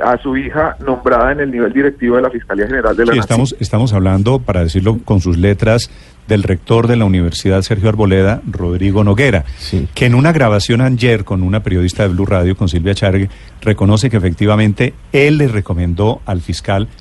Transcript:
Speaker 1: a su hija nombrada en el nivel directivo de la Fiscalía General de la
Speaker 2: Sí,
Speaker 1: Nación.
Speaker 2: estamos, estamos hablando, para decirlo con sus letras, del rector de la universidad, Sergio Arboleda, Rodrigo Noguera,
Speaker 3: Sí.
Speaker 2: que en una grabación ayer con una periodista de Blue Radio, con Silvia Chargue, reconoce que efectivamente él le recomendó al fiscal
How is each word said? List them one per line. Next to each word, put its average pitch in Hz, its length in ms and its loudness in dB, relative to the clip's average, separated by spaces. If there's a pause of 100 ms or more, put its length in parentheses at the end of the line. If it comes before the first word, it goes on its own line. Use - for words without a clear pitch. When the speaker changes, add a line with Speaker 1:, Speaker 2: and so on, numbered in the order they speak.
Speaker 1:
a 123 140 0
su 131 180 -6
hija 143 420 -4
nombrada 127 540 0
en 147 80 -4
el 139 100 -4
nivel 117 220 -2
directivo 135 420 0
de 127 80 2
la 127 80 -2
Fiscalía 104 380 -6
General 113 280 -2
de 113 80 2
la 117 100 2
Speaker 2:
Sí, 117 40 2
Speaker 1:
Nación. - 20 0
Speaker 2:
estamos, 117 380 -2
estamos 110 340 -2
hablando, 98 460 2
para 92 240 -2
decirlo 95 420 0
con 101 160 0
sus 87 180 0
letras, 104 520 0 (380)
del 107 160 2
rector 113 420 0
de 120 80 2
la 113 100 2
universidad, 92 580 2
Sergio 98 260 0
Arboleda, 101 600 2
Rodrigo 95 540 -2
Noguera, 101 420 2 (120)
Speaker 3:
Sí. 73 360 -6
Speaker 2:
que 127 140 0
en 120 80 4
una 139 160 4
grabación 120 520 2
ayer 120 420 2
con 92 180 -2
una 101 220 -2
periodista 92 400 0
de 95 60 0
Blue 92 160 0
Radio, 92 300 0
con 92 120 0
Silvia 85 260 -2
Chargue, 98 340 0 (320)
reconoce 104 480 2
que 117 100 0
efectivamente 104 760 0 (160)
él 147 280 4
le 143 100 2
recomendó 95 760 -2
al 92 160 -4
fiscal 98 460 -4 (140)